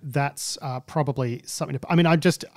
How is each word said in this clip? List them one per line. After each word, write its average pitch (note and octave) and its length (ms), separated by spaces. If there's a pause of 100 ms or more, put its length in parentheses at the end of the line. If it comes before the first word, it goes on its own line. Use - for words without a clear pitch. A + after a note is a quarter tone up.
that's, C#3+ 580
uh, C3 200
probably C3 640
something - 340
to, - 120
I E3+ 40
mean, E3+ 100
I'm E3 140
just, E3 240 (140)